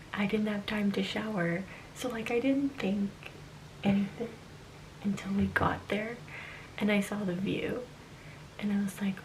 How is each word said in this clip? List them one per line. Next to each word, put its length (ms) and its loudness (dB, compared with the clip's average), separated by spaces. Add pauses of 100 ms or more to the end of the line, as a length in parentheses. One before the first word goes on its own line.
(120)
I 140 2
didn't 220 4
have 180 0
time 260 2
to 100 2
shower, 640 0 (300)
so, 140 -4
like, 220 -2
I 100 4
didn't 380 4
think 320 2 (760)
anything 440 4 (760)
until 280 0
we 140 6
got 420 2
there 280 0 (600)
and 120 4
I 100 6
saw 160 0
the 180 0
view, 460 0 (800)
and 140 0
I 100 4
was 180 -2
like, 140 2 (100)